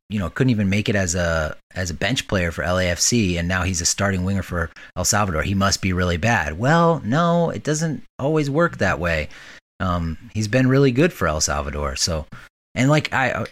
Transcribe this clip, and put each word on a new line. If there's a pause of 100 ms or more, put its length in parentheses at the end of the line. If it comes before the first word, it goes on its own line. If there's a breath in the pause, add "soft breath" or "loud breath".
(100)
you
know,
couldn't
even
make
it
as
a, (180)
as
a
bench
player
for
L
A
F
C,
and
now
he's
a
starting
winger
for (260 loud breath)
El
Salvador.
He
must
be
really
bad.
Well,
no,
it
doesn't (160)
always
work
that
way. (520 loud breath)
Um, (160)
he's
been
really
good
for
El
Salvador.
So, (480 loud breath)
and
like
I,